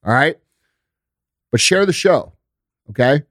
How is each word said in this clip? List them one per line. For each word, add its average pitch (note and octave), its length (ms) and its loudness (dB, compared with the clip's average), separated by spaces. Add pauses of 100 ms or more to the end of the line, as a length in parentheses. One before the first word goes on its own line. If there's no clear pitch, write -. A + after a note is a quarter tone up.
all G#2+ 80 -2
right? C#3+ 240 0 (1120)
But A#2 100 0
share G3 260 0
the F3+ 60 -2
show, D#3+ 400 0 (580)
okay? C3 400 0